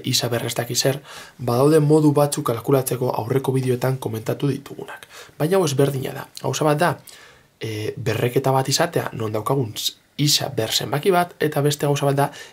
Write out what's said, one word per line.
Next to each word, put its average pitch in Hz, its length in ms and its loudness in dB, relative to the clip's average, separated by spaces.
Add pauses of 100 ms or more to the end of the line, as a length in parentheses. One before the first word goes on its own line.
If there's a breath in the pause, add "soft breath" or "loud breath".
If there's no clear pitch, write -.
isa 123 240 0
ber 120 160 -2
ez 117 100 -6
daki 123 200 -4
zer, 135 260 0 (380 loud breath)
badaude 139 420 4
modu 151 320 6
batzuk 147 380 2
kalkulatzeko 127 680 0
aurreko 123 340 -2
bideoetan 127 460 0
komentatu 120 540 -4
ditugunak. - 560 -10 (320 loud breath)
Baina 170 180 2
hau 185 80 4
ezberdina 135 480 0
da. 131 140 -12 (160)
Gauza 131 260 0
bat 147 100 2
da, 165 140 2 (680 loud breath)
eh, 107 320 -6
berreketa 123 560 0
bat 135 180 2
izatea, 160 440 0
non 110 180 -4
daukagun 110 420 -2 (440)
isa 143 360 0
ber 110 180 -2
zenbaki 147 400 0
bat, 175 300 2
eta 151 240 0
beste 147 220 0
gauza 143 180 0
bat 139 100 2
da 139 140 2 (240 loud breath)